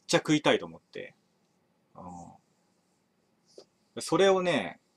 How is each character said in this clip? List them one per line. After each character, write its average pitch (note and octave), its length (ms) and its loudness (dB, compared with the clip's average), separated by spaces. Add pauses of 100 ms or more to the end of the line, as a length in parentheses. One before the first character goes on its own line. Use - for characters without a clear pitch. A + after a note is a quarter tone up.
ち - 100 -2
ゃ - 40 4
食 D#3 160 0
い D3+ 60 0
た C#3 120 4
い G2+ 60 2
と F2 60 -10
思 E2 120 -18
っ - 40 -20
て。 - 340 -18 (800)
う E2 60 -20 (2000)
ん。 - 20 -12
そ - 160 -2
れ F#3+ 120 6
を F#3+ 120 2
ね、 C3+ 380 -2 (180)